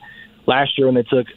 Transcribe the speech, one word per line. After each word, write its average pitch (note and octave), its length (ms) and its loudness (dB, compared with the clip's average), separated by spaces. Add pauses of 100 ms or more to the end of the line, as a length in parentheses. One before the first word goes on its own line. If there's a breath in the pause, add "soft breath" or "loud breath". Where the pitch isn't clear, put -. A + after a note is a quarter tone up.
(460 loud breath)
Last C#3 320 0
year C3+ 80 2
when B2+ 80 2
they B2 80 2
took B2 240 -2 (100)